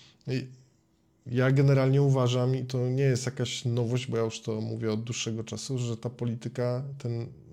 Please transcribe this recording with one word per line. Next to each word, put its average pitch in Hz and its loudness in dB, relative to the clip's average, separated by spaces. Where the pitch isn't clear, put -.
e, 127 -4
ja 127 2
generalnie 135 6
uważam, 127 4
i 131 -4
to 127 -2
nie 135 0
jest 127 2
jakaś - -4
nowość, 123 0
bo 117 -2
ja 113 2
już 113 -4
to 110 -4
mówię 110 -2
od 110 -2
dłuższego 117 -6
czasu, 113 -6
że 117 -2
ta 120 -8
polityka, 123 -4
ten, 117 -6